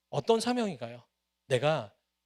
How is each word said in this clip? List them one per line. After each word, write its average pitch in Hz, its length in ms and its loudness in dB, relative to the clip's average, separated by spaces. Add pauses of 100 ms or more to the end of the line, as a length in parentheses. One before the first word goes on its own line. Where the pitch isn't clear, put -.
어떤 226 320 2
사명인가요? 202 600 -4 (460)
내가 131 460 0 (320)